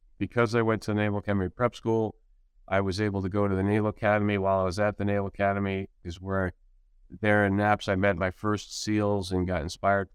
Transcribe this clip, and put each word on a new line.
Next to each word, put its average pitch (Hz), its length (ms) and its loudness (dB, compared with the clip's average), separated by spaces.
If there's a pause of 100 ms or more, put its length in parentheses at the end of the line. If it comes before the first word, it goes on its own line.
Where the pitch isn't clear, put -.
(180)
because 113 360 0
I 117 80 2
went 110 200 0
to 107 120 -4
Naval 104 240 0
Academy 101 300 -2
Prep 147 260 -2
School, 113 400 -2 (540)
I 98 120 2
was 98 200 -2
able 101 220 0
to 95 60 -2
go 101 200 0
to 98 60 0
the 95 80 0
Naval 104 280 2
Academy. 104 480 2
While 95 220 2
I 92 40 2
was 92 140 -2
at 104 180 0
the 101 80 -4
Naval 101 220 0
Academy 98 600 -2 (160)
is 82 160 -10
where 95 320 -2 (680)
there 104 240 4
in 98 120 2
naps 104 320 2
I 98 80 2
met 98 200 2
my 92 140 -2
first - 520 -4
seals 104 500 0
and 92 140 0
got 87 160 -2
inspired 98 520 0